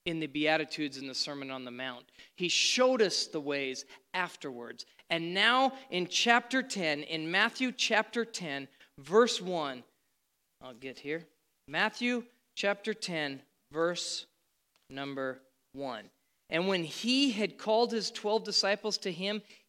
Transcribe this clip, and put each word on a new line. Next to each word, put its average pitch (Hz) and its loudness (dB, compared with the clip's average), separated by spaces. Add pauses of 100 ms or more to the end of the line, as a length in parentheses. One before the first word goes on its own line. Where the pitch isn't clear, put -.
in 165 -2
the 151 -4
Beatitudes 151 0
and 135 -10
the 127 -8
Sermon 139 -6
on 131 -8
the 120 -10
Mount. 123 -8 (320)
He 180 0
showed 254 4
us - 2
the 160 -6
ways 139 -4 (280)
afterwards. 123 -6 (240)
And 170 0
now 247 6 (180)
in 180 0
chapter 247 4
ten, 156 -2
in 160 -4
Matthew 233 2
chapter 220 0
ten, 143 -6 (300)
verse 208 4
one, 151 -4 (800)
I'll 127 -14
get 127 -12
here. 160 -6 (400)
Matthew 226 0 (300)
chapter 202 0
ten, 151 -4 (300)
verse 170 -2 (640)
number 135 -6 (300)
one. 123 -8 (400)
"And 175 0
when 180 0
he 254 0
had 202 -2
called 220 2
his 214 -4
twelve 208 0
disciples 208 0
to 190 -4
him, 202 -4 (260)